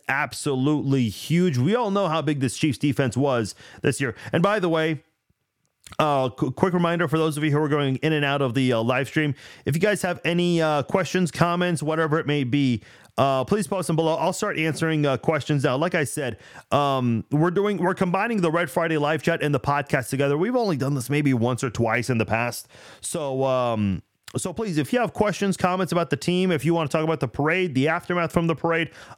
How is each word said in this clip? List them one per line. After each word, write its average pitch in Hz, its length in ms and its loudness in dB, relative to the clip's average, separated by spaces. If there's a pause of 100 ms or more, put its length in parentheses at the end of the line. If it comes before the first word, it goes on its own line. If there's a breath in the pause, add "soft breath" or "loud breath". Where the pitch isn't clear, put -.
absolutely 135 1000 0
huge. 165 480 0
We 135 160 2
all 233 160 0
know 196 200 0
how 160 120 0
big 143 200 -2
this 131 160 -2
Chiefs 151 200 0
defense 135 400 0
was 127 380 0 (260 loud breath)
this 139 180 0
year. 135 140 -2 (180 loud breath)
And 170 120 2
by 208 160 2
the 180 100 0
way, 160 320 0 (960)
uh, 139 320 2
qu-, - 220 -2
quick 180 240 2
reminder 170 320 2
for 156 100 0
those 156 200 0
of 147 60 -2
you 156 60 0
who 143 80 2
are 151 120 0
going 143 280 2
in 156 160 0
and 147 100 0
out 139 200 0
of 123 100 0
the, 127 200 2
uh, 113 100 2
live 127 240 0
stream, 151 260 0 (320 loud breath)
if 139 100 0
you 165 60 -2
guys 208 220 2
have 175 200 -4
any, 175 380 2
uh, 151 220 2
questions, 185 480 0
comments, 175 500 0
whatever 156 380 0
it 127 80 -2
may 147 160 0
be, 127 400 0 (320 loud breath)
uh, 135 280 2
please 208 240 0
post 190 180 -4
them 170 100 -2
below. 160 200 2
I'll 170 180 0
start 202 240 -4
answering, 160 480 0
uh, 135 120 2
questions 147 480 0
now. 131 120 0
Like 170 160 -2
I 165 100 2
said, 127 360 -4 (320 loud breath)
um, 131 580 2
we're 156 220 2
doing, 202 260 0
we're 175 160 0
combining 196 480 -2
the 170 80 2
Red 170 220 0
Friday 165 260 0
live 147 240 0
chat 165 220 -2
and 147 100 2
the 135 60 0
podcast 143 500 -2
together. 139 260 0
We've 202 200 -2
only 208 220 0
done 135 180 0
this 127 160 -6
maybe 143 200 2
once 120 320 0
or 131 60 -2
twice 117 400 0
in 123 80 0
the 110 80 2
past. 113 420 -2 (340 loud breath)
So, 135 420 -4
um, 113 580 0 (340)
so - 160 -4
please, 185 280 -2
if 139 120 -2
you 247 80 2
have 220 140 -2
questions, 202 440 0
comments 185 340 0
about 170 180 0
the 143 80 0
team, 180 320 0
if 147 160 0
you 165 80 2
wanna 165 160 0
talk 156 140 0
about 156 160 0
the 139 80 -2
parade, 156 480 0
the 131 140 2
aftermath 170 420 -2
from 170 160 2
the 165 80 0
parade, 165 340 0 (280 loud breath)